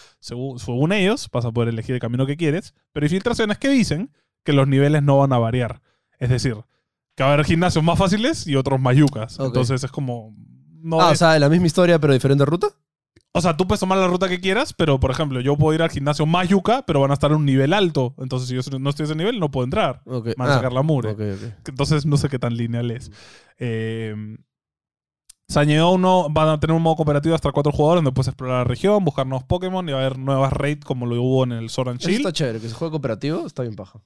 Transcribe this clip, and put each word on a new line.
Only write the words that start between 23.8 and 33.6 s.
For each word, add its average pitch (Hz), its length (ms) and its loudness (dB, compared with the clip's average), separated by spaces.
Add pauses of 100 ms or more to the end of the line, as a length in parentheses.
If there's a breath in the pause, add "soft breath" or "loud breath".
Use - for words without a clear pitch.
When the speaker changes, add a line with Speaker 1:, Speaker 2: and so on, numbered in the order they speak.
Speaker 1:
se 151 120 0
añadió 151 300 4
uno, 185 400 2
van 156 180 2
a 151 120 0
tener 160 140 2
un 165 80 2
modo 160 140 2
cooperativo 151 380 0
hasta 143 180 -2
cuatro 143 200 0
jugadores 160 260 4
donde 139 140 2
puedes 127 160 0
explorar 127 300 -4
la 123 60 0
región, 190 400 2
buscar 139 220 -2
nuevos 131 200 -6
Pokémon 185 400 -4
y 147 60 -6
va 135 60 -2
a 135 80 0
haber 131 120 -4
nuevas 135 340 0
raids 147 320 -2
como 123 200 -4
lo 120 180 -2
hubo 131 220 2
en 123 80 -2
el 113 160 -8
Sword 127 220 -4
and 123 100 -8
Speaker 2:
Eso 170 80 -4
Speaker 1:
Shield. 208 120 0
Speaker 2:
está 190 120 -2
chévere, 120 280 -4
que 113 80 -10
se 113 60 -10
juegue 165 180 -6
cooperativo, 147 540 -4
está 147 160 -10